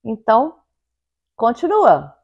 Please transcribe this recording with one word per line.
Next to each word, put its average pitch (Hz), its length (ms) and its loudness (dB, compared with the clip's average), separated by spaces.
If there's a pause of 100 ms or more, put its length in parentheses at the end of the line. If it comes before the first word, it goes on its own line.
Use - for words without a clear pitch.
Então, 226 540 -2 (760)
continua. 233 880 -2